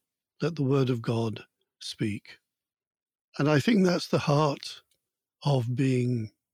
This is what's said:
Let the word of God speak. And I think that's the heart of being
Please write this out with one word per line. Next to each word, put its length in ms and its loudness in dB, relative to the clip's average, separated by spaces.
Let 140 -2
the 80 -2
word 260 2
of 120 -2
God 420 -4
speak. 580 -8
And 100 2
I 100 6
think 260 4
that's 220 0
the 120 0
heart 640 0
of 320 0
being 560 0